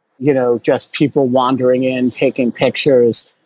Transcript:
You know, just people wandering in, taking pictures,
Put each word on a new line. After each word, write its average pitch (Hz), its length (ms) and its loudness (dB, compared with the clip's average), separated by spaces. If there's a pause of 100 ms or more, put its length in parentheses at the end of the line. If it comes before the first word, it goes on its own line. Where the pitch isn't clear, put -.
(180)
You 139 160 0
know, 123 240 0
just 123 360 -2
people 143 340 0
wandering 127 560 0
in, 127 260 -2
taking 123 420 -2
pictures, 123 800 0 (140)